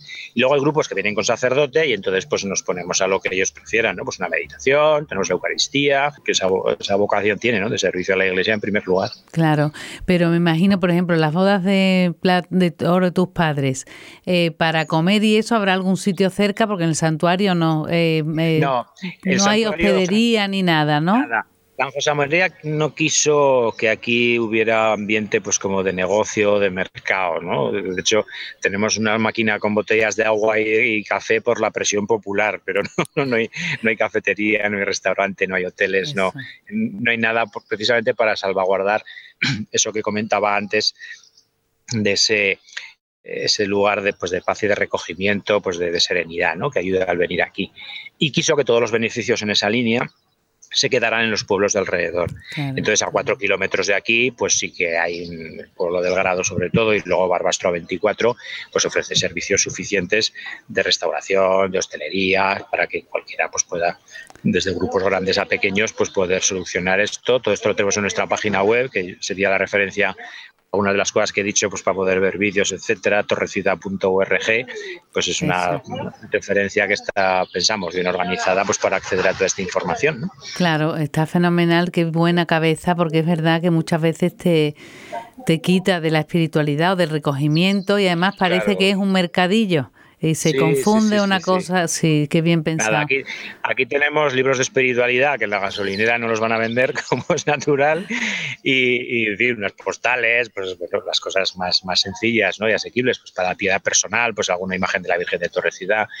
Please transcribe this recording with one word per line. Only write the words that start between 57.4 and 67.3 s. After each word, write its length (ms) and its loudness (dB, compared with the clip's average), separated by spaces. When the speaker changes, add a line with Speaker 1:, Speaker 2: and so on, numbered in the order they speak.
Speaker 1:
a 20 0
veinticuatro, 640 -2
pues, 160 0
ofrece 300 -2
servicios 460 -2
suficientes 720 -2
de 160 0
restauración, 880 0
de 80 -2
hostelería, 880 -2
para 160 0
que 200 -8
cualquiera, 440 -6
pues, 140 -4
pueda, 340 -2
desde 300 0
grupos 320 -2
grandes 320 0
a 80 0
pequeños, 480 -2
pues, 160 -2
poder 320 0
solucionar 580 -2
esto. 400 0